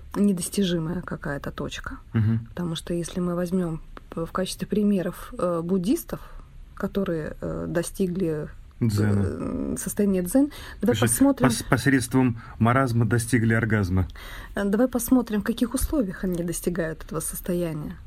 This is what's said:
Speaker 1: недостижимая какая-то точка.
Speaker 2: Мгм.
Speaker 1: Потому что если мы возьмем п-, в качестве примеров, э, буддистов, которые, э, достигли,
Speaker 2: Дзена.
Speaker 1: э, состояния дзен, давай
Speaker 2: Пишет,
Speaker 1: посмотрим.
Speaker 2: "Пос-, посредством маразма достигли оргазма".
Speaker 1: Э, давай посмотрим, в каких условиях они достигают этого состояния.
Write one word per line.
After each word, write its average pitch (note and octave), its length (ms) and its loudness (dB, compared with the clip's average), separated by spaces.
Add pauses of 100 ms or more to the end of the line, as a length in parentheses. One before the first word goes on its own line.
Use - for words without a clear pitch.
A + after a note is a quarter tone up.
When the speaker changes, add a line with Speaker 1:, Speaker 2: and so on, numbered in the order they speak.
(160)
Speaker 1:
недостижимая F3 840 2
какая-то D3+ 500 -6
точка. - 480 -8 (140)
Speaker 2:
Мгм. A2+ 260 2 (100)
Speaker 1:
Потому F3 260 -6
что - 200 -6
если E3+ 260 -6
мы F3+ 140 -2
возьмем F3 460 -2 (280)
п-, E3 160 -6
в D#3+ 60 -12
качестве F#3 360 -4
примеров, G3+ 680 0
э, F3 260 0
буддистов, F#3+ 560 0 (560)
которые, F#3+ 640 -2
э, E3 280 -4
достигли, E3+ 800 -2 (320)
Speaker 2:
Дзена. G#2 460 4
Speaker 1:
э, C#2+ 520 -4
состояния F#3+ 460 2
дзен, C4+ 280 4 (300)
давай A#3+ 140 4
Speaker 2:
Пишет, - 140 4
Speaker 1:
посмотрим. C4+ 380 4
Speaker 2:
"Пос-, A#2 220 2
посредством B2+ 680 4 (220)
маразма A#2+ 460 4
достигли A2+ 480 4
оргазма". G#2 540 2 (480)
Speaker 1:
Э, G3+ 100 0
давай G#3 240 4
посмотрим, A#3+ 500 2
в G3 40 -4
каких A#3 300 0
условиях A3+ 520 -2
они F3 180 0
достигают E3+ 600 -4
этого D#3 160 -4
состояния. E3 720 -4 (120)